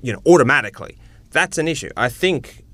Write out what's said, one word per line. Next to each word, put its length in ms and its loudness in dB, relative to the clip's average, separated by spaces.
You 120 -6
know, 120 -12
automatically. 720 2
That's 260 -2
an 100 -2
issue. 300 -6
I 120 -2
think 540 -6